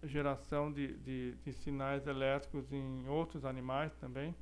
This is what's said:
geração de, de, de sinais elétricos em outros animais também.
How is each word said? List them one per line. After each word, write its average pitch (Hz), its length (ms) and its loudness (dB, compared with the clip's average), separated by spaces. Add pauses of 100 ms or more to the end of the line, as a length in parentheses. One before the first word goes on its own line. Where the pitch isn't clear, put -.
geração 147 680 2
de, 139 220 0
de, 127 380 -2 (120)
de 139 80 -4
sinais 139 560 0
elétricos 135 640 2
em 131 360 -2
outros 151 360 0
animais 131 560 0
também. 139 420 -4